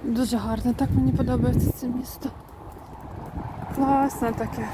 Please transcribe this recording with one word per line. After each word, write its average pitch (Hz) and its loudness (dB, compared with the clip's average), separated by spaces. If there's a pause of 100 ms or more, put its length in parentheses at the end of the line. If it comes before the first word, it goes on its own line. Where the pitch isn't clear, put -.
Дуже 233 0
гарне, 220 0
так 269 0
мені 262 6
подобається 247 4
це - -4
місто. 254 -4 (1500)
Класне 269 4
таке. 220 -4